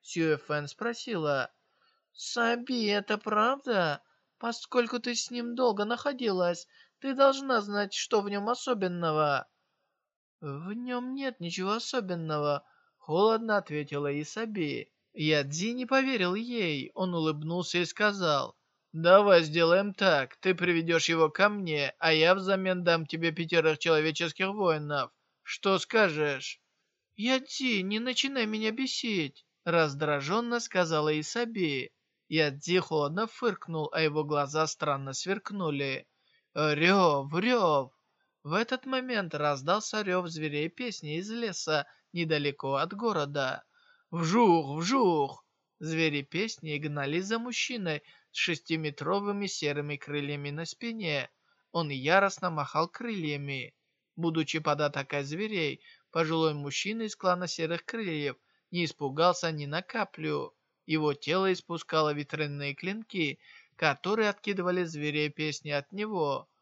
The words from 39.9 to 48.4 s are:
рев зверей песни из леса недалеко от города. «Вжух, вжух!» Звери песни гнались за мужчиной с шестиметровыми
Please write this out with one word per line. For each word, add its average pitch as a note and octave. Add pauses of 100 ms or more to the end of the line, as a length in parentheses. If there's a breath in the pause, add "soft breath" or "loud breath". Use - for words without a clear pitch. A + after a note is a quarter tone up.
рев F3+
зверей D#3
песни E3+
из G3
леса A3 (280 soft breath)
недалеко D3
от E3
города. D3 (460 soft breath)
«Вжух, E3
вжух!» E3+ (340)
Звери D#3+
песни D#3+
гнались D3
за A3+
мужчиной A3+ (280 soft breath)
с -
шестиметровыми F3